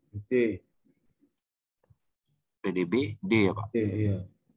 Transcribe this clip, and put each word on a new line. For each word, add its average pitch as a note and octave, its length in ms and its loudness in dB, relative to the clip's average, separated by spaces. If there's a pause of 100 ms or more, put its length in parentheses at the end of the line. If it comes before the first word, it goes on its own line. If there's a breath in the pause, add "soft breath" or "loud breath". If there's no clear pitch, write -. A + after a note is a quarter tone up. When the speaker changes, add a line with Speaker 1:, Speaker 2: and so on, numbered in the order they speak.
(160)
Speaker 1:
I - 80 -8
T. - 80 -6 (2250)
Speaker 2:
P - 80 -
D F2+ 160 -2
B A2 320 0
D F#2+ 120 -2 (120)
ya, F2+ 80 4
Pak? - 240 -6
Speaker 1:
Iya, G#2+ 160 0
iya. G#2 240 0 (400)